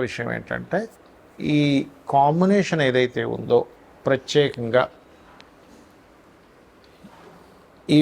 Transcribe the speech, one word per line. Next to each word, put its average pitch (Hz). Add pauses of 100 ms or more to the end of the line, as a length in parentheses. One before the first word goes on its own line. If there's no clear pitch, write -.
విషయం 120 (100)
ఏంటంటే 120 (720)
ఈ 147 (520)
కాంబినేషన్ 170
ఏదైతే 127 (140)
ఉందో - (500)
ప్రత్యేకంగా 127 (3000)
ఈ -